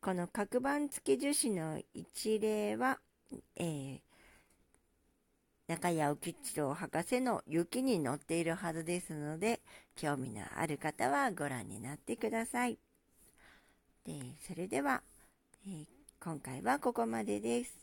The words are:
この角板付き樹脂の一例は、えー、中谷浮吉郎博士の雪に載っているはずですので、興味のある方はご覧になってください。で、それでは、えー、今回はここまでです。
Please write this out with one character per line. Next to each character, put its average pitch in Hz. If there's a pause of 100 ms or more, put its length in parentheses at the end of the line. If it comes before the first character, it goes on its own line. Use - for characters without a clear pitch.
こ 190
の 175
角 214
板 285
付 -
き -
樹 285
脂 196
の 156 (100)
一 -
例 214
は、 254 (560)
え -
ー、 139 (1700)
中 165
谷 165
浮 147
吉 -
郎 143
博 156
士 247
の 247
雪 170
に 233
載 131
っ -
て 170
い 165
る 165
は 180
ず 160
で 175
す -
の 151
で、 214 (360)
興 147
味 127
の 104 (140)
あ 156
る 147
方 190
は 277
ご 156
覧 120
に 98
な 135
っ -
て -
く 220
だ 226
さ 247
い。 233 (1300)
で、 165 (340)
そ 185
れ 175
で 269
は、 277 (640)
え 196
ー、 156 (360)
今 160
回 131
は 262
こ 254
こ 233
ま 226
で 208
で 233
す。 - (100)